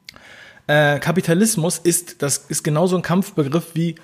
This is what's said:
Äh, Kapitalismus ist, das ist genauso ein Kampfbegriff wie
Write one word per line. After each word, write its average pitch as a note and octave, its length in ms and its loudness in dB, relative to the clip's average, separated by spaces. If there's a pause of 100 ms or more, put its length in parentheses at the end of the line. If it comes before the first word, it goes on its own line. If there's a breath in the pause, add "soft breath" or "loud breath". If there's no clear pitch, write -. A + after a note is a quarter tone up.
(680 loud breath)
Äh, D3 320 2
Kapitalismus E3+ 800 0
ist, - 440 -2
das C#3 160 -2
ist - 260 -8
genauso E3+ 320 2
ein F3 60 -2
Kampfbegriff E3+ 720 -2
wie E3 300 -2